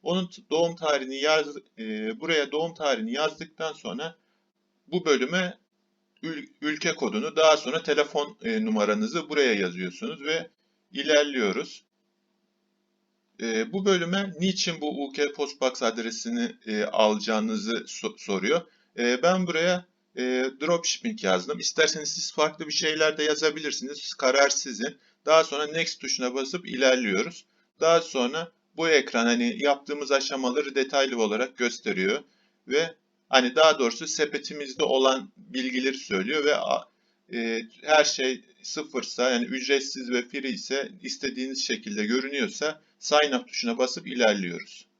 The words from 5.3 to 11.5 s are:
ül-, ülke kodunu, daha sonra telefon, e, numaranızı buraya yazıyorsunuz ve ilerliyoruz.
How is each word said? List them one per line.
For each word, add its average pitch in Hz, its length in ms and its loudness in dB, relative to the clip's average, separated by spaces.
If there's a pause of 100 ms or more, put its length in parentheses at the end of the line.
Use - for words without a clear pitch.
ül-, 156 260 -8 (120)
ülke 151 340 -2
kodunu, 127 400 -2
daha 156 220 8
sonra 156 260 -4
telefon, 147 600 0
e, 110 220 -2
numaranızı 110 640 0
buraya 139 240 4
yazıyorsunuz 92 680 -4
ve 160 280 -4 (420)
ilerliyoruz. 139 920 0 (1600)